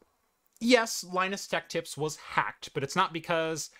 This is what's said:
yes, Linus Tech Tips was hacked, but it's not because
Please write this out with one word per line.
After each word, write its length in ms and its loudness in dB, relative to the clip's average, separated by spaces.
yes, 440 4
Linus 420 -2
Tech 220 -2
Tips 280 -4
was 200 -4
hacked, 560 -2
but 100 -4
it's 140 -4
not 160 4
because 560 -2